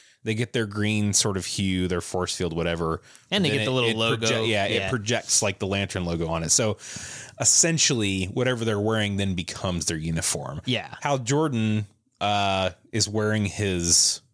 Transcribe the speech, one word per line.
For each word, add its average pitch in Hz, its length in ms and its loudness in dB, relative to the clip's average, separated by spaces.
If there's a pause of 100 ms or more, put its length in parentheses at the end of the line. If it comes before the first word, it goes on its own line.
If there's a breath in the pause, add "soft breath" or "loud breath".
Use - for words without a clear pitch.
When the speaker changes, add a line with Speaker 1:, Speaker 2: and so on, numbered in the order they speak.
(240 loud breath)
Speaker 1:
They 110 120 -2
get 117 180 -2
their 113 140 0
green 104 460 0
sort 101 240 2
of 87 80 -4
hue, 92 420 0
their 87 140 -2
force - 340 -4
field, 87 200 -2
whatever. 82 460 -2 (300 loud breath)
Speaker 2:
And 196 120 2
they 151 60 2
Speaker 1:
Then - 100 0
Speaker 2:
get 107 60 -2
the 127 60 0
Speaker 1:
it, - 20 0
Speaker 2:
little 120 160 2
Speaker 1:
it 113 80 2
Speaker 2:
logo. 113 300 2
Speaker 1:
proje-, 113 200 0
yeah, 101 200 2
Speaker 2:
Yeah. 98 180 -2
Speaker 1:
it 95 40 -4
projects, 110 520 0
like, 101 180 0
the 101 80 -2
Lantern 98 380 -2
logo 85 220 0
on 82 160 -2
it. 80 80 0
So 110 260 2 (600 loud breath)
essentially, 113 840 2
whatever 123 400 0
they're 104 140 0
wearing 104 380 0
then 98 180 0
becomes 87 500 -4
their 82 120 0
uniform. 82 680 -2
Speaker 2:
Yeah. 113 360 -2
Speaker 1:
Hal 143 180 0
Jordan, 113 680 0 (320)
uh, 98 520 2 (200)
is 104 160 0
wearing 107 380 0
his 87 760 0 (120)